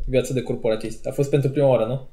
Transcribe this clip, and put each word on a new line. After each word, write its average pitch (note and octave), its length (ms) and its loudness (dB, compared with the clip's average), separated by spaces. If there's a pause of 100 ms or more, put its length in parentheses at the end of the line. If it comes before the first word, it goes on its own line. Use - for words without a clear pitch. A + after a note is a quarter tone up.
viața B2+ 280 0
de B2 80 0
corporatist? A2 640 -4
A - 60 -4
fost C#3 180 0
pentru C#3 200 2
prima C#3 180 2
oară, A2+ 180 4
nu? C3 280 -6